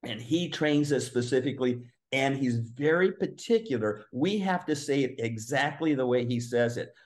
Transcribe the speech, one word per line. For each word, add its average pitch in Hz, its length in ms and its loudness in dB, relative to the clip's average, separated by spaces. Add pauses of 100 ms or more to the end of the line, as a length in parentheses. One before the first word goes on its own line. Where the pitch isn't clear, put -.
And 117 180 -8
he 156 280 -2
trains 147 440 2
us 127 140 0
specifically, 127 720 0 (340)
and 135 240 2
he's 123 200 0
very 156 560 2
particular. 139 1000 -2
We 180 260 0
have 185 280 0
to 151 100 2
say 143 280 0
it 123 140 -4
exactly 139 760 0
the 131 120 0
way 123 200 2
he 120 140 -2
says 117 360 0
it. 85 140 -6 (160)